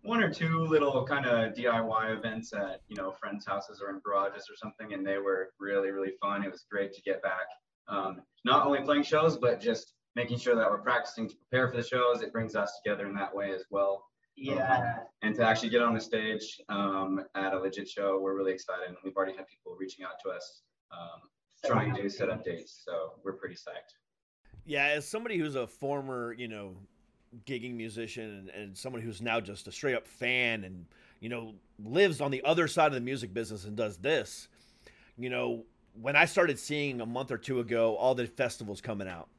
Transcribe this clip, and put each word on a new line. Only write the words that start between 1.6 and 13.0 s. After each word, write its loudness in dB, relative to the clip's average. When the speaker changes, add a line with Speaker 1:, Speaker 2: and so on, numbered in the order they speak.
Speaker 1:
I 4
Y 0
events -4
at, -4
you -12
know, -4
friends' -8
houses -6
or -6
in -8
garages 0
or -18
something, -12
and -4
they 0
were 0
really, 0
really -2
fun. 0
It -2
was -14
great -2
to -20
get -2
back, -2
um, -4
not 8
only 4
playing 4
shows, 4
but 4
just -2
making 0
sure 4
that 6
we're 2
practicing 0
to -12
prepare 2
for -2
the 0
shows. 4
It -6
brings -2
us -2
together 0